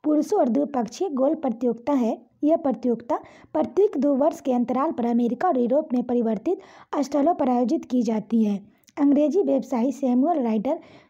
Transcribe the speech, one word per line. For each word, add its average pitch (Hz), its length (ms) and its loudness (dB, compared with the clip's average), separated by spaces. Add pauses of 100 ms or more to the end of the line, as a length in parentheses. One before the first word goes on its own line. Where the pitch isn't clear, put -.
पुरुषों 302 360 2
और 269 80 2
द्विपक्षीय 262 600 -2
गोल 277 260 0
प्रतियोगिता 240 580 -4
है। - 340 -2 (180)
यह 311 120 4
प्रतियोगिता 262 600 -2 (360)
प्रत्येक 349 440 0
दो 285 180 2
वर्ष 302 260 0
के 262 120 -2
अंतराल 247 400 0
पर 233 140 -2
अमेरिका 240 420 0
और 277 100 2
यूरोप 254 340 0
में 247 100 0
परिवर्तित 240 580 -2 (400)
स्थलों 294 340 2
पर 302 140 0
आयोजित 247 360 0
की 247 180 0
जाती 220 420 0
है। 202 120 0 (420)
अंग्रेजी 294 440 4
व्यवसायी 262 500 0
सैमुअल 269 460 2
राइडर, 240 420 -2 (300)